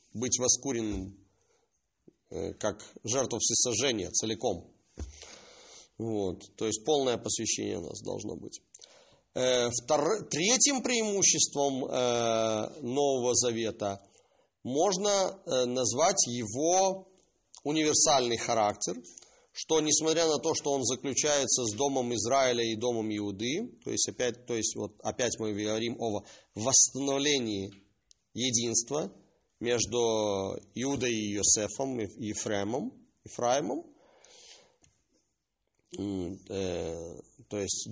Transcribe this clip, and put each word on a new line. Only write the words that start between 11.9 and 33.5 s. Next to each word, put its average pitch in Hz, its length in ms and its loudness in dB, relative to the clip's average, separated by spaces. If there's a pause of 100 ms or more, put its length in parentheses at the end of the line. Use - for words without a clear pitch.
Нового 131 520 2
Завета 110 640 0 (640)
можно, 180 460 2 (380)
э, 127 180 2
назвать 127 600 2
его 160 840 0 (560)
универсальный 143 720 4
характер – 113 640 0 (520)
что - 260 2
несмотря 156 460 4
на 151 120 4
то, 156 160 0
что 143 180 -2
он 139 100 0
заключается 131 840 0
с 104 120 -2
домом 131 380 0
Израиля 120 500 2
и 113 120 0
домом 113 380 0
Иуды, 110 680 -4
то 120 60 -6
есть 110 180 0
опять, 120 380 -4
то 120 80 -2
есть 110 220 -2
вот 107 260 -6
опять 110 360 -2
мы 110 140 -2
говорим 110 480 -2
о 110 240 -2 (300)
восстановлении 131 1160 2 (640)
единства 120 800 -2 (480)
между 107 1000 0 (160)
Иудой 123 380 -2
и 104 240 -2
Иосифом, 113 640 0
и 104 60 -4 (200)
Ефремом, 110 680 -2 (320)
Ефраимом. 151 600 0 (2250)